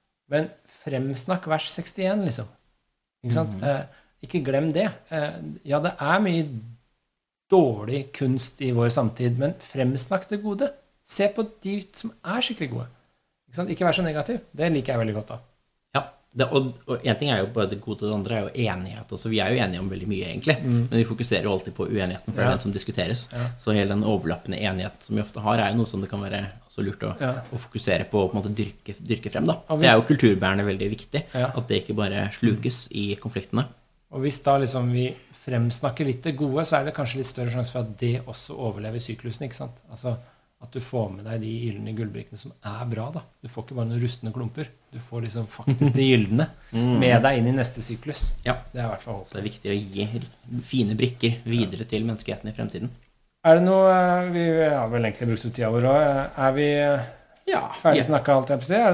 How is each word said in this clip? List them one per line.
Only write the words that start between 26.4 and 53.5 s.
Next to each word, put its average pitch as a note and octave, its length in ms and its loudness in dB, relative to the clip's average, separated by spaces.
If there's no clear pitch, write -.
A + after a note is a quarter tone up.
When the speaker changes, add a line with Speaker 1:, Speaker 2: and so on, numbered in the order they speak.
Speaker 2:
så - 160 -8
lurt G2 220 -6
å, G#2+ 140 -4
Speaker 1:
Ja. C3 120 -2
Speaker 2:
å B2 40 -8
fokusere F#2+ 540 -4
på, G2+ 140 4
og F2+ 80 0
på G#2+ 40 -2
en G2+ 60 -2
måte G#2 120 -4
dyrke, G2+ 460 -8
dyrke G#2+ 300 -4
frem, - 160 -2
da. E3 140 0
Speaker 1:
Og D#3 100 0
Speaker 2:
Det C3+ 80 6
er A2+ 80 10
Speaker 1:
hvis A2+ 120 4
Speaker 2:
jo D#3 60 6
kulturbærende G2 520 4
veldig G2+ 240 -2
viktig, C#3+ 420 -6
Speaker 1:
Ja. B2+ 240 -2
Speaker 2:
at A#2+ 120 -6
det G2 180 0
ikke G#2 80 -4
bare G2+ 380 -2
slukes A2+ 580 0
i G2+ 240 -4
konfliktene. - 500 -4
Speaker 1:
Og C3+ 120 -8
hvis C#3 200 -4
da C#3 160 4
liksom B2 340 0
vi B2 220 0
fremsnakker B2 580 -2
litt B2 180 -2
det D3+ 140 -4
gode, D3 300 0
så D3+ 140 4
er C#3 60 0
det D3+ 80 -6
kanskje B2+ 240 -2
litt B2+ 80 -2
større A#2+ 260 -4
sjanse B2 180 -2
for B2+ 100 -6
at A2 180 -6
det A#2+ 280 0
også - 320 -12
overlever A2 400 -6
syklusen, A#2 480 -8
ikke A#2+ 80 -10
sant? B2+ 260 -12
Altså, A#2 260 -4
at A#2+ 100 -20
du C3 80 -6
får A2+ 340 -4
med G2+ 120 -14
deg A2+ 140 -6
de A2+ 300 -4
gyldne G#2+ 240 -6
gullbrikkene A2 440 -8
som - 140 -16
er A2 220 -8
bra, A#2 260 -4
da. E3 80 -8
Du A#2+ 60 -14
får A2+ 180 -10
ikke C3+ 100 -14
bare A#2 100 -2
noen A#2 160 -2
rustne A#2 300 -4
klumper. B2 340 -6
Du B2 80 -14
får A#2 240 -8
liksom A2+ 240 -6
faktisk C3 460 2
de C3 240 6
gyldne A2+ 320 4
Speaker 2:
<laughs> - 120 -20
Mm. B2 260 2
Speaker 1:
med B2 240 8
deg C3+ 160 4
inn A#2 100 4
i B2+ 40 4
neste B2 300 0
syklus. - 500 -2
Speaker 2:
Ja. B2 120 0
Speaker 1:
Det B2+ 80 -6
er A#2 60 -2
i A2 40 -2
hvert - 120 -8
fall A2+ 160 -8
håpet. F#2+ 100 -14
Speaker 2:
Så - 60 -18
det G2+ 100 -6
er G#2+ 60 -2
viktig - 200 -8
å G2+ 240 -2
gi G2+ 100 0
ri-, A#2+ 440 -10
fine A2 340 0
brikker A#2 480 0
videre A2+ 420 -2
til A2 180 -2
menneskeheten G#2+ 440 -6
i G#2+ 40 -8
fremtiden. A2 360 -6
Speaker 1:
Er E3 120 10